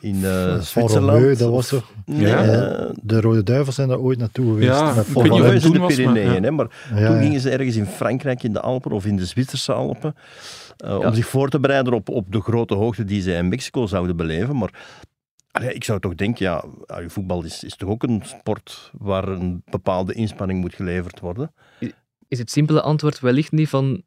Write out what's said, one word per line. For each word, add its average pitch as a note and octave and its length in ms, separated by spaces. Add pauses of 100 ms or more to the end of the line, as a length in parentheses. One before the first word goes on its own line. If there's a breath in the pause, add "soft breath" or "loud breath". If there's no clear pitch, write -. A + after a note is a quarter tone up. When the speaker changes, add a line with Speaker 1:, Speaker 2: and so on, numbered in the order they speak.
Speaker 1:
in, G#2 140 (100)
eh, F#2 360
Speaker 2:
Font-Romeu, - 20
Speaker 1:
Zwitserland A2 760
Speaker 2:
dat A#2+ 120
was B2 220
Speaker 1:
of C3 120 (200)
Speaker 2:
zo. - 80
Speaker 1:
Nee, G#2 140
Speaker 3:
Ja. A2+ 180
Speaker 1:
eh, - 460 (120)
Speaker 2:
De A2 180
Rode A2 220
Duivels C3 320
zijn C3+ 140
daar B2+ 100
ooit B2+ 200
naartoe A#2+ 340
geweest. A2 160
Speaker 3:
Ja, C#3+ 260
Speaker 2:
Met A2 120
Speaker 3:
ik D3 60
Speaker 2:
Font C#3 160
Speaker 3:
weet - 40
niet - 0
of - 60
Speaker 2:
Romeu. B2 160
Speaker 3:
het B2 100
Speaker 1:
in E3 80
de F3+ 60
Speaker 3:
toen F3+ 80
was, D3+ 100
maar B2+ 160
Speaker 1:
Pyreneeën, G2 220
Speaker 2:
Ja. F#2 60
Speaker 1:
hè, A2+ 100
maar C#3+ 160 (280 loud breath)
Speaker 2:
Ja, G#2 120
Speaker 1:
toen A2 100
Speaker 2:
ja. A2+ 60
Speaker 1:
gingen C#3+ 180
ze B2+ 100
ergens B2+ 260
in G#2 100
Frankrijk, B2 560
in A2+ 100
de F#2+ 80
Alpen B2+ 320
of G2+ 140
in G#2 100
de F#2 100
Zwitserse C3 460
Alpen, C#3 420 (600 loud breath)
eh, - 140
Speaker 4:
Ja. G2+ 60 (120)
Speaker 1:
om G#2+ 60
zich A2+ 120
voor C3+ 220
te D3 120
bereiden C3+ 320
op, A2 160
op F#2 240
de G#2+ 80
grote A2+ 340
hoogte A2 300
die G2+ 180
ze F2+ 100
in F2 160
Mexico B2 380
zouden F2+ 300
beleven. E2+ 400
Maar, G#2+ 140 (800 loud breath)
allee, A#2 240
ik B2 100
zou G2+ 160
toch F2+ 140
denken, G2 300
ja, F2 200 (220)
ja, F2 220
voetbal F2+ 360
is, - 200
is - 120
toch F#2+ 120
ook A2 140
een A#2 220
sport - 760
waar F#2+ 300
een F2+ 420
bepaalde F#2+ 420
inspanning G2+ 480
moet F2+ 140
geleverd F2 460
worden. G2 320 (280 soft breath)
Speaker 4:
I-, B2 120 (360)
is B2+ 100
het A#2+ 120
simpele D#3 320
antwoord D3+ 380
wellicht C3 320
niet D#3 160
van C3+ 380